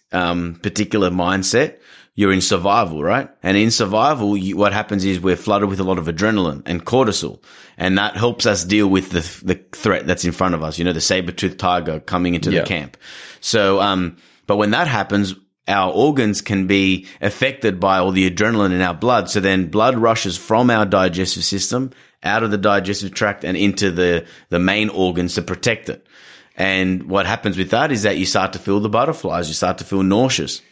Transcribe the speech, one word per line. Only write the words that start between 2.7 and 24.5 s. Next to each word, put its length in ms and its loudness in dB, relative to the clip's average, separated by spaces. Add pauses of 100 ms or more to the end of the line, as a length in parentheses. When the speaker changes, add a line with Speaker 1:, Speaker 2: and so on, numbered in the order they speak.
Speaker 1:
right? 280 0 (120)
And 140 2
in 140 4
survival, 680 2
you, 220 -4
what 160 2
happens 320 -2
is 120 0
we're 160 2
flooded 360 0
with 100 -6
a 20 -2
lot 160 0
of 100 -4
adrenaline 580 0
and 180 -4
cortisol, 580 0 (360)
and 180 0
that 220 -2
helps 260 -2
us 180 2
deal 240 2
with 260 2
the, 340 -6
the 120 0 (140)
threat 340 -2
that's 200 -2
in 60 0
front 220 0
of 80 -4
us, 160 -6
you 60 -2
know, 80 0
the 80 -4
saber-toothed 580 -2
tiger 420 -2
coming 340 -2
into 180 -2
Speaker 2:
Yeah. 80 2
Speaker 1:
the 60 -2
camp. 320 -6 (420)
So, 400 2
um, 380 0 (280)
but 120 2
when 140 2
that 160 0
happens, 460 -2 (340)
our 240 2
organs 500 2
can 240 0
be 400 2 (140)
affected 580 -2
by 200 2
all 120 2
the 180 4
adrenaline 440 0
in 100 0
our 120 0
blood. 360 0
So 80 0
then 280 2
blood 300 2
rushes 400 0
from 340 2
our 140 2
digestive 600 0
system 480 -4 (320)
out 180 0
of 80 -2
the 80 0
digestive 560 0
tract 300 -2
and 120 -2
into 360 2
the, 340 2 (240)